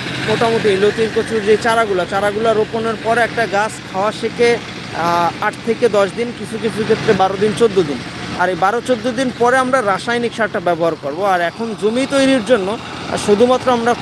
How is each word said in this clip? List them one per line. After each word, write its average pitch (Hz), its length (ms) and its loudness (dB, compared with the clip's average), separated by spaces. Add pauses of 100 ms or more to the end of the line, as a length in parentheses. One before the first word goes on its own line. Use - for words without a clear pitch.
(280)
মোটামুটি 220 480 2
লতির 208 400 2
কচুর 220 280 -2
যে 214 180 6
চারাগুলা, 226 480 2
চারাগুলা 208 420 0
রোপণের 220 420 0 (100)
পরে 226 160 2
একটা 226 260 0
গাছ 202 260 0 (200)
খাওয়া 196 200 0
শেখে, 233 440 0
আহ, 170 880 -2
আট 208 100 0 (120)
থেকে 233 220 2
দশ 202 280 2
দিন, 233 220 -4
কিছু 214 240 -8
কিছু 208 200 -2
ক্ষেত্রে 214 300 2
বারো 190 240 2
দিন, 208 220 2
চোদ্দ 196 240 4
দিন। 143 160 -2 (400)
আর 180 100 2
এই 185 120 -2
বারো 208 260 2
চোদ্দ 247 240 0
দিন 254 280 -2
পরে 240 180 4
আমরা 262 260 2
রাসায়নিক 226 520 -2
সারটা 214 260 -2
ব্যবহার 170 420 0
করব। 147 220 -4
আর 185 160 2
এখন 214 420 -4
জমি 233 280 0
তৈরির 269 340 4
জন্য, 196 260 2
আহ, - 460 -8 (100)
শুধুমাত্র 247 440 4
আমরা 240 320 2